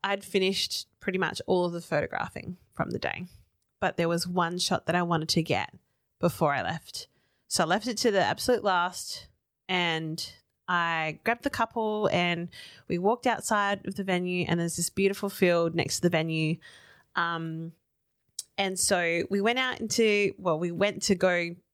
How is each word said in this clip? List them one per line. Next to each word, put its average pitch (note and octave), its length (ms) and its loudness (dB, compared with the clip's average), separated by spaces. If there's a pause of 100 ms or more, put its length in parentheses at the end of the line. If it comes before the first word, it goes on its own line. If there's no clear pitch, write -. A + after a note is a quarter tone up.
I'd G3+ 200 -2
finished - 600 0 (140)
pretty F#3 180 -2
much - 280 -2
all F3+ 200 4
of E3+ 60 -2
the E3+ 100 -6
photographing - 720 -4 (160)
from - 180 -4
the - 80 -4
day, - 260 -4 (560)
but F#3 180 -2
there E3+ 100 2
was E3+ 180 0
one F3 320 0
shot - 280 0
that E3+ 80 0
I F3+ 80 2
wanted E3+ 280 0
to D#3+ 120 2
get G#2 320 -2 (460)
before D#3+ 340 2
I A#2+ 80 0
left. - 460 -6 (400)
So - 160 2
I - 20 2
left G3+ 200 2
it A#3 120 -4
to A#3+ 120 2
the G3 140 2
absolute G#3 400 0
last F3+ 640 -2 (420)
and E3 560 -2 (440)
I E3 560 0
grabbed A#3 200 0
the C#4 60 0
couple G#3+ 600 0
and F3 360 0 (400)
we E3+ 100 0
walked G#3+ 280 2
outside G3+ 600 0
of G3 100 -6
the G3 80 -4
venue F3+ 440 0
and F3 100 2
there's E3+ 180 -2
this E3+ 140 -2
beautiful G3 380 0
field E3+ 460 2
next - 220 0
to - 60 -2
the F3 80 6
venue. D#3+ 460 0 (580)
Um, E3 580 -4 (840)
and F#3+ 200 -2
so E3+ 520 2
we G3 100 0
went A#3 180 2
out B3+ 220 -2
into, G#3 580 2
well, F3 200 0
we E3+ 140 -2
went G3+ 320 0
to G3+ 100 4
go F3 400 2 (200)